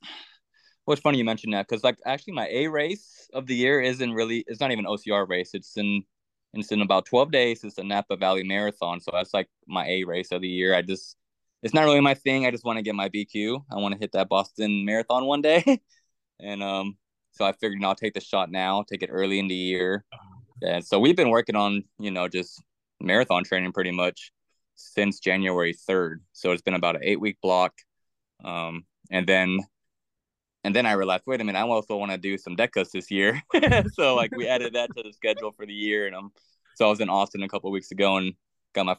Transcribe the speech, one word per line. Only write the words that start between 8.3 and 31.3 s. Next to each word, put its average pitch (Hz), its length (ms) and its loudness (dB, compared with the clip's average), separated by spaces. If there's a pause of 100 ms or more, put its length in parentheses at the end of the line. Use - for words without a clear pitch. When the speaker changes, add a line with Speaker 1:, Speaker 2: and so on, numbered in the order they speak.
Speaker 1:
Marathon. 95 560 -4
So - 120 -12
that's, 90 220 -4
like, 95 140 -2 (180)
my 90 220 -4
A 92 160 -2
race 87 280 -6
of 90 100 -4
the 92 60 -6
year. 92 260 2
I 87 80 4
just, 92 340 -8 (460)
it's - 120 -6
not 156 100 6
really 147 160 6
my 143 140 4
thing. 135 320 0
I 123 40 2
just 120 140 -8
wanna 113 180 -4
get 104 120 -4
my 98 140 -2
B 104 160 -4
Q. 110 480 -4
I 104 40 -8
wanna 101 200 -2
hit 104 160 -6
that 95 160 0
Boston 101 560 0
Marathon 113 420 0
one 143 160 0
day. 156 220 6
<laughs> - 260 2 (500)
And, 101 220 -8
um, 98 360 -4 (340)
so - 120 -4
I 98 80 2
figured, 107 220 -4
you 98 60 -6
know, 98 80 2
I'll 98 60 4
take 107 200 -6
the 98 60 -6
shot 92 300 -4
now, 95 320 -2
take 98 200 -8
it 90 80 -8
early 95 280 0
in 95 100 -2
the 92 60 -2
year. 92 580 -2
Speaker 2:
Uh-huh. 95 280 -20 (220)
Speaker 1:
And 87 220 -2
so 101 160 2
we've 151 160 6
been 147 140 4
working 117 260 2
on, 101 280 0 (140)
you 104 120 -6
know, 90 180 -2
just 90 340 -8 (380)
marathon 95 440 2
training 92 280 -2
pretty 90 200 -2
much 90 400 -4 (420)
since - 460 -2
January 92 520 0
third. 87 600 -2
So - 200 -2
it's 87 100 -2
been - 120 -2
about 87 220 0
an 71 80 -6
eight-week 98 360 0
block. 90 320 2 (720)
Um, 85 400 -8 (260)
and 92 160 0
then, 92 340 2 (1040)
and 101 100 -2
then 120 120 4
I 107 60 2
realized, 95 340 0
"Wait 127 140 -4